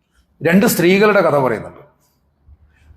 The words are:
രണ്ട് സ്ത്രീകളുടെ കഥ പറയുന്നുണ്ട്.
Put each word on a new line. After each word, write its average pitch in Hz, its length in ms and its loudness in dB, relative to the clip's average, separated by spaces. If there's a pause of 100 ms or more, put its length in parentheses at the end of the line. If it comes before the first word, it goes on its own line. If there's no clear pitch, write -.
(440)
രണ്ട് 180 220 2
സ്ത്രീകളുടെ 196 560 0
കഥ 151 160 0
പറയുന്നുണ്ട്. 110 440 -6 (1160)